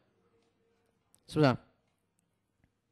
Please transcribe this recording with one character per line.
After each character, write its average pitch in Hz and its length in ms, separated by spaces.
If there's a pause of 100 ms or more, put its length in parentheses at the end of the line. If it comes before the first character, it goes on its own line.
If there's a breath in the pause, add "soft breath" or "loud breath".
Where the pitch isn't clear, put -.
(1300)
是 - 120
不 151 60
是？ 123 120 (1400)